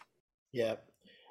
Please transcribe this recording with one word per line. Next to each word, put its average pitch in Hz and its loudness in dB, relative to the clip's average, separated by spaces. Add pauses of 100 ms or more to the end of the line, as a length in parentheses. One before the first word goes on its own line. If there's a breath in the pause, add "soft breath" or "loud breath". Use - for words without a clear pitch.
(540)
Yeah. 113 2 (560 soft breath)